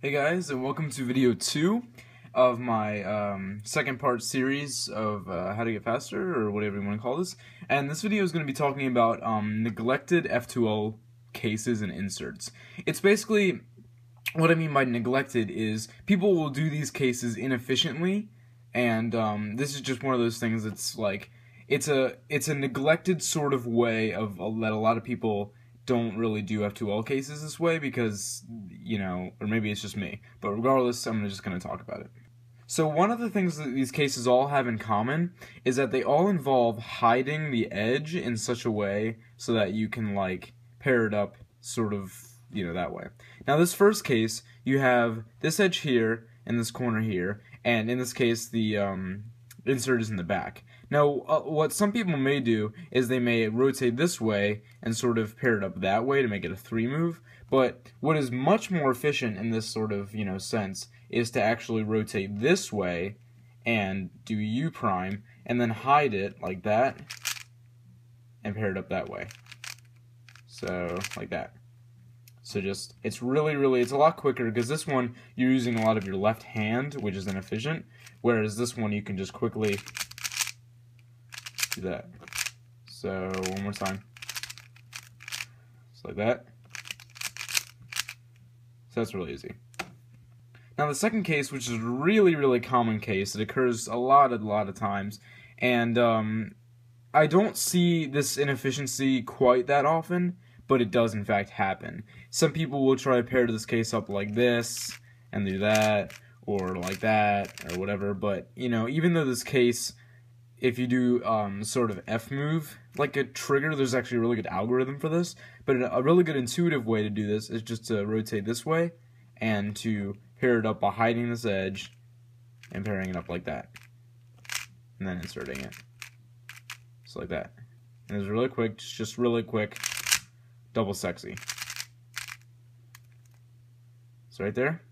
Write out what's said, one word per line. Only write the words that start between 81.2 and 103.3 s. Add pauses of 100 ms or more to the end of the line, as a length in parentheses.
do
that. (800)
So, (200)
one
more
time. (1900)
Just
like
that. (2500)
So
that's
really
easy. (1300)
Now
the
second
case,
which
is
a
really,
really
common
case,
it
occurs
a
lot,
a
lot
of
times, (400)
and,
um, (580)
I
don't
see
this
inefficiency
quite
that
often, (300)
but
it
does
in
fact
happen. (280)
Some
people
will
try
to
pair